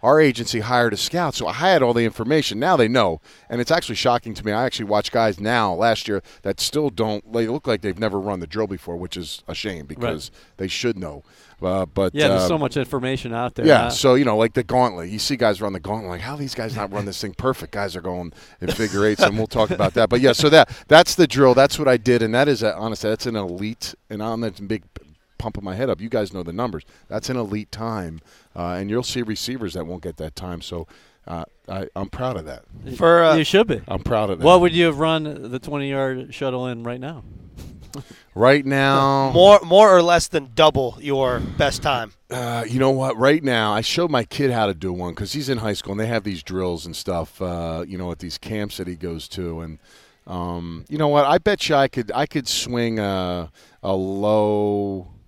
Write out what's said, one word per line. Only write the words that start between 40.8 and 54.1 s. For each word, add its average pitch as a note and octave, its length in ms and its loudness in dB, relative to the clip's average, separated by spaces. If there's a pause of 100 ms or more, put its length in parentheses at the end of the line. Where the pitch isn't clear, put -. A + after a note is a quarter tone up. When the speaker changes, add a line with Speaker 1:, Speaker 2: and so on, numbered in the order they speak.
Speaker 3:
your C3+ 400 -2
best - 420 -2
time. A#2+ 300 -2 (160)
Speaker 1:
Uh, A#2+ 360 -6
you A#2 140 -4
know C3+ 120 2
what? C3 260 -2
Right C#3+ 260 4
now, A2+ 300 0
I G#2+ 80 0
showed E3+ 280 -2
my B2+ 140 0
kid C#3 280 -2
how A2+ 160 0
to G2 60 -2
do F2+ 200 -6
one F2 200 -6
'cause F#2+ 200 -8
he's C#3 160 -6
in C3 80 -2
high G#2+ 160 -4
school, - 180 -8
and G2+ 80 -6
they A2 80 -2
have A2+ 160 -4
these F#2+ 180 -6
drills F2+ 440 -6
and E2+ 100 -12
stuff, E2+ 460 -6
uh, E2+ 440 -6
you F2+ 120 -12
know, F2+ 120 -8
at E2 100 -8
these E2+ 180 -12
camps G#2 400 -8
that F2+ 100 -8
he F2+ 80 -10
goes E2 340 -10
to. E2+ 300 -8
And, D#2+ 200 -12 (480)
um, F2 600 -8
you D3 100 -10
know D3+ 120 2
what? D3 160 6
I D#3 140 2
bet G3+ 280 -2
you D#3+ 80 2
I C#3 140 4
could, A2+ 260 -6
I C#3 100 -2
could C3+ 220 -6
swing A#2 520 -4
a, F#2 520 -4 (320)
a G2 100 -2
low G2+ 1160 0 (180)